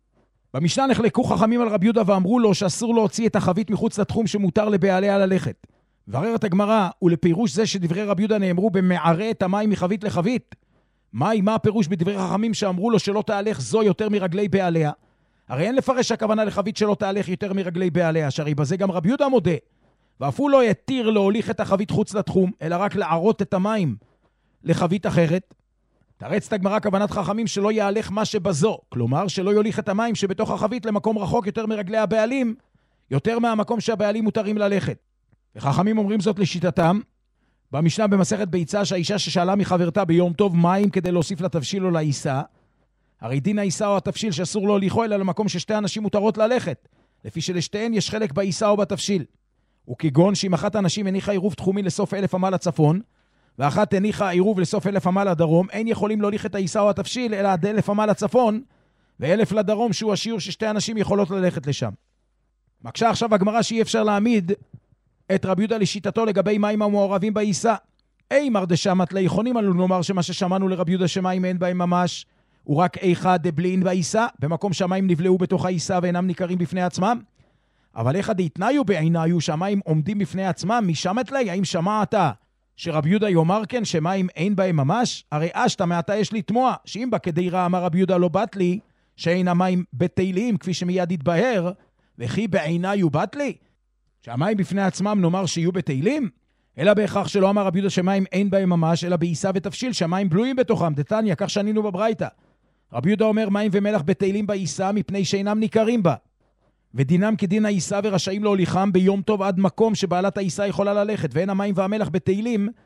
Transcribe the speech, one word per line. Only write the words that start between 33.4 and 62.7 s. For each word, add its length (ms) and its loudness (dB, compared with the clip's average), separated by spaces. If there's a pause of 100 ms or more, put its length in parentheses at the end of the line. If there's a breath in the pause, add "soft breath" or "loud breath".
שהבעלים 440 0
מותרים 340 0
ללכת. 400 0 (580)
וחכמים 420 2
אומרים 220 0
זאת 180 0
לשיטתם, 640 2 (720)
במשנה 320 2
במסכת 420 2
ביצה, 360 -2
שהאישה 340 -2
ששאלה 360 0
מחברתה 500 2
ביום 280 4
טוב 240 2
מים 340 4
כדי 220 -2
להוסיף 280 -2
לתבשיל 440 -2
או 60 0
לעיסה, 520 -2 (800)
הרי 200 -4
דין 180 0
העיסה 280 -2
או 100 2
התבשיל 360 -4
שאסור 340 -2
להוליכו 380 2
אלא 120 0
למקום 320 -2
ששתי 260 -4
הנשים 280 -2
מותרות 360 0
ללכת, 500 0 (360)
לפי 160 -8
שלשתיהן 540 -4
יש 160 0
חלק 220 -2
בעיסה 360 0
או 80 4
בתבשיל. 480 0 (680)
וכגון 440 4
שאם 200 0
אחת 220 -2
הנשים 300 0
הניחה 260 -2
עירוב 220 0
תחומי 280 -2
לסוף 320 -2
אלף 200 -2
אמה 160 0
לצפון, 500 2 (580)
ואחת 340 0
הניחה 380 0
עירוב 300 2
לסוף 260 -2
אלף 200 0
אמה 180 2
לדרום, 460 2
אין 180 -4
יכולים 320 0
להוליך 260 -2
את 80 -6
העיסה 260 -2
או 100 4
התבשיל 440 -4
אלא 140 0
עד 180 0
אלף 240 0
אמה 160 2
לצפון, 560 2 (580)
ואלף 320 2
לדרום, 400 0
שהוא 200 -2
השיעור 280 -4
ששתי 260 -6
הנשים 300 -2
יכולות 340 0
ללכת 360 -2
לשם. 240 -4 (920)